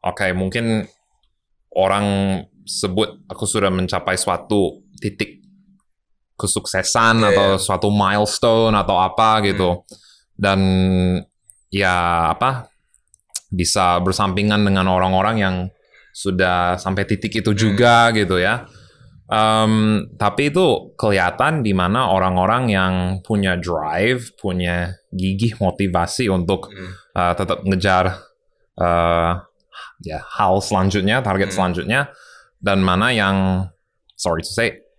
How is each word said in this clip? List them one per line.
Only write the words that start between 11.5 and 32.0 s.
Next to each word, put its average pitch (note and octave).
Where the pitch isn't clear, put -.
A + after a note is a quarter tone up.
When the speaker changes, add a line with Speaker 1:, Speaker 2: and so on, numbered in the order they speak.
Speaker 1:
ya F2
apa, B2
bisa F2+
bersampingan G2
dengan G2
orang-orang F#2
yang F#2+
sudah F2+
sampai F#2+
titik G2+
itu A2
Speaker 2:
Hmm. G2
Speaker 1:
juga A2+
gitu G2
ya. G2+
Um, A2
tapi C#3
itu F3
kelihatan A2
di G2+
mana F#2+
orang-orang F#2+
yang F#2
punya F#2+
drive, F2
punya F2+
gigih G2
motivasi F#2
untuk, F#2
Speaker 2:
Hmm. F#2+
Speaker 1:
uh, F2
tetap F2+
ngejar, F#2
uh, E2+
ya, D#2
hal G2
selanjutnya, G2+
target G2
Speaker 2:
Hmm. F#2+
Speaker 1:
selanjutnya, F#2